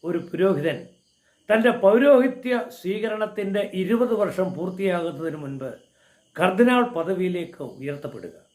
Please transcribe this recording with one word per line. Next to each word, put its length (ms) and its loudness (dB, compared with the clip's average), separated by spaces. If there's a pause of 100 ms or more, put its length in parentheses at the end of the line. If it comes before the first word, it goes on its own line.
ഒരു 180 -4
പുരോഹിതൻ 520 0 (720)
തൻ്റെ 220 4 (120)
പൗരോഹിത്യ 680 6 (240)
സ്വീകരണത്തിൻ്റെ 880 -4 (200)
ഇരുപത് 380 2
വർഷം 360 0
പൂർത്തിയാകുന്നതിന് 880 -4
മുൻപ് 280 -10 (680)
കർദിനാൾ 440 4 (120)
പദവിയിലേക്ക് 680 -4 (140)
ഉയർത്തപ്പെടുക 580 -10 (180)